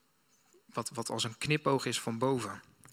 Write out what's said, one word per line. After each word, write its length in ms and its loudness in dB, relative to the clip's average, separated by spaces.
wat, 200 -2
wat 160 -4
als 140 0
een 140 -4
knipoog 480 2
is 140 0
van 180 -4
boven. 440 0